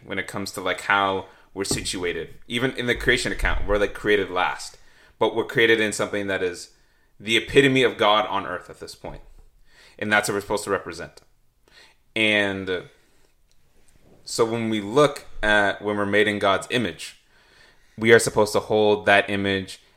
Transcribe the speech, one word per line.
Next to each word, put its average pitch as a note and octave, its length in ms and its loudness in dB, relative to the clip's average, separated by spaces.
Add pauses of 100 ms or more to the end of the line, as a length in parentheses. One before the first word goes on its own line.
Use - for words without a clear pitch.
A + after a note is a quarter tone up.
when F#2+ 140 -8
it F2+ 80 -8
comes G2+ 260 -10
to, G2+ 80 -10
like, F#2 220 -4
how F#2+ 440 2 (260)
we're F#2+ 120 -8
situated, F2 680 -6 (140)
even B2+ 240 -2
in B2 140 -6
the A#2+ 80 0
creation B2 360 0
account, F#2 360 -2
we're, G#2 120 0
like, G2+ 160 -2
created G2+ 360 0
last, F2 480 -4 (400)
but A2 180 0
we're A2 80 0
created A2+ 360 4
in G#2+ 120 0
something G2+ 340 -4
that F#2+ 160 -4
is F2 280 -6 (500)
the A2 160 0
epitome C3 460 4
of G2+ 140 2
God G#2+ 300 4
on F#2+ 200 -4
earth F2+ 220 -10
at - 120 -20
this E2 140 -16
point. - 280 -14 (760)
And G#2 140 -4
that's G#2 160 2
what G#2+ 60 -2
we're G2+ 60 -4
supposed G#2 240 -4
to G2+ 60 -6
represent. E2+ 520 -6 (960)
And G2 680 0 (1400)
so - 200 0
when A2+ 240 -2
we G#2+ 120 -2
look C#3 460 0 (160)
at, G#2 380 2
when G#2 160 -4
we're G2+ 100 -2
made G#2 220 2
in G#2 100 -2
God's F#2+ 320 0
image, G#2 500 -6 (760)
we A2+ 160 4
are A2+ 60 12
supposed G#2+ 340 2
to G2 80 2
hold G#2 460 2
that G2+ 240 4
image, G2 500 -4 (160)